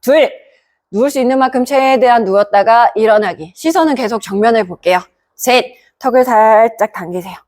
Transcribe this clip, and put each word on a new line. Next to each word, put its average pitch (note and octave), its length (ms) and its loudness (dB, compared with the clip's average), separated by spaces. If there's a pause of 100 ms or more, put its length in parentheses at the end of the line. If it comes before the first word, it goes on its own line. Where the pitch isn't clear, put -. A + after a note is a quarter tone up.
둘, C#4+ 300 2 (640)
누울 A#3 180 -2
수 C#4+ 80 -6
있는 C4 200 0
만큼 C4 260 -2
최대한 B3+ 600 2
누웠다가 G#3 680 2
일어나기. G#3 640 -2
시선은 D#4+ 380 -2
계속 A#3 260 -6
정면을 G#3+ 440 -2
볼게요. F3+ 360 -4 (340)
셋, B3 300 0 (340)
턱을 B3+ 260 0
살짝 A3 680 2
당기세요. F3 420 -12 (140)